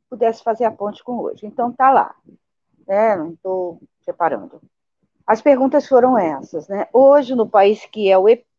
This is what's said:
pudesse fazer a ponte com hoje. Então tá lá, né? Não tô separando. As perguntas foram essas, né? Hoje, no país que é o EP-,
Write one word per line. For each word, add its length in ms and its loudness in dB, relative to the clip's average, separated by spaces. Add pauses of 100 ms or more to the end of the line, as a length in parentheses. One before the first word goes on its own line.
pudesse 340 -4
fazer 220 -4
a 60 0
ponte 340 -12
com 140 -10
hoje. 280 -10
Então 240 -6
tá 220 0
lá, 220 0 (720)
né? 300 -2
Não 260 -12
tô 360 -8 (220)
separando. 640 -8 (640)
As 160 -2
perguntas 440 2
foram 300 2
essas, 520 -6
né? 220 -8
Hoje, 440 4
no 120 0
país 380 2
que 260 -4
é 60 4
o 100 2
EP-, 200 2 (120)